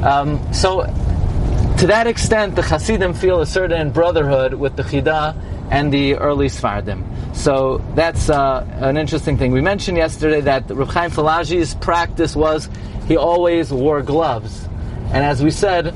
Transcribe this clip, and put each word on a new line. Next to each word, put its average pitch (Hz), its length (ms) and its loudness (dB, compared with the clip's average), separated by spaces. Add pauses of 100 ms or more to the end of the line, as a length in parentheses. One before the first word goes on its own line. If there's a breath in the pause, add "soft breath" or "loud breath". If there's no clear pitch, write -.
Um, 143 380 2 (100)
so, 185 300 0 (960)
to 180 100 4
that 226 200 4
extent, 214 480 0
the 175 80 0
Hasidim 180 500 0
feel 180 280 2
a 147 40 0
certain 165 460 0
brotherhood 139 640 2
with 135 200 -2
the 143 80 -4
Chida 151 520 0 (360 loud breath)
and 143 200 2
the 139 240 2
early 143 320 0
Sfardim. 101 560 -4 (320 loud breath)
So 135 440 0 (160)
that's, 160 340 0
uh, 139 360 0 (140)
an 135 180 0
interesting 151 400 -2
thing. 127 140 0
We 131 100 2
mentioned 185 360 0
yesterday 156 440 0
that 135 280 0
Reb 123 180 -2
Chaim 175 240 -2
Falaji's 160 640 0
practice 170 600 0
was 156 340 0 (380 loud breath)
he 160 100 4
always 170 540 2
wore 143 300 0
gloves. 139 680 -2 (440 loud breath)
And 131 120 2
as 143 200 0
we 156 80 4
said 170 440 0